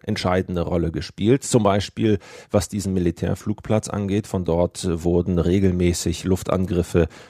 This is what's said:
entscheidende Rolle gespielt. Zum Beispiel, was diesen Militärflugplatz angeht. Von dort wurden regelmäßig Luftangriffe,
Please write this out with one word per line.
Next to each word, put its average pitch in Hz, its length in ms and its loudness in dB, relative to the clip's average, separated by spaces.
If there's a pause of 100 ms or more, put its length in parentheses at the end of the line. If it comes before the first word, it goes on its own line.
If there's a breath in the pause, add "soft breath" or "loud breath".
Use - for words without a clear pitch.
entscheidende 92 560 0
Rolle 82 320 -2
gespielt. 101 500 0
Zum 120 200 2
Beispiel, 104 560 0 (320 loud breath)
was 101 180 2
diesen 98 240 -4
Militärflugplatz 95 960 -2
angeht. 101 380 -2
Von 92 180 -4
dort 87 420 0 (160)
wurden 87 360 2
regelmäßig 87 840 2
Luftangriffe, 90 840 0 (220 loud breath)